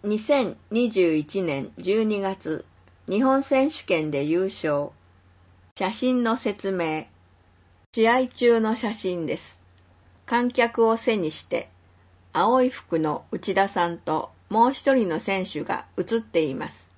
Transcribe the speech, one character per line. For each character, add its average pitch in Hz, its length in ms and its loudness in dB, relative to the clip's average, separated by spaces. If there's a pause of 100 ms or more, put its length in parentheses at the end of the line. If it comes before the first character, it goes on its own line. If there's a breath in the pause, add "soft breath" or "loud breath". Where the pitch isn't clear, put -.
二 208 160 -2
千 254 380 0 (160)
二 233 180 2
十 175 240 2
一 156 280 -2
年 143 360 -4
十 214 240 0
二 214 180 0
月、 190 440 -4 (440)
日 196 140 0
本 269 220 2
選 269 260 2
手 - 140 -16
権 156 260 0
で 143 140 -2
優 170 220 0
勝。 147 420 -2 (880)
写 190 160 -2
真 247 320 0
の 226 120 2
説 202 360 -4
明。 160 340 -2 (840)
試 220 160 4
合 247 200 2
中 233 320 4
の 220 160 0
写 214 160 -4
真 180 340 -4
で 151 100 -2
す。 - 240 -16 (640)
観 247 280 0
客 233 340 2
を 226 100 4
背 220 200 0
に 160 160 -2
し - 100 -14
て、 - 260 -6 (640)
青 233 300 4
い 254 80 4
服 - 300 -4
の 151 320 -2
内 - 200 -4
田 196 140 4
さ 180 220 0
ん 170 100 -6
と - 320 -4 (180)
も 226 200 4
う 277 40 0
一 269 220 2
人 226 140 2
の 165 100 -2
選 190 260 -2
手 156 200 -8
が - 220 -6 (100)
写 208 220 -2
っ - 20 0
て 170 220 0
い 135 120 -2
ま - 160 -8
す。 - 280 -20